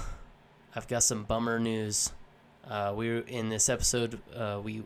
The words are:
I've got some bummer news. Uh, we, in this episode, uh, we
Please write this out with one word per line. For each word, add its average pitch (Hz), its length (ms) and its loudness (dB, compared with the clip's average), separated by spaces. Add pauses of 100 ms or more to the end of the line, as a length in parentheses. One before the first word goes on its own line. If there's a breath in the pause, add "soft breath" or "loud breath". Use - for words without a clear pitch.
(760 loud breath)
I've 117 120 -6
got 120 160 4
some 110 200 2
bummer 113 360 2
news. 110 520 0 (560)
Uh, 101 280 0
we, 117 240 0
in 117 300 -4
this 110 180 4
episode, 120 520 2 (140)
uh, 104 300 -2
we 107 220 -6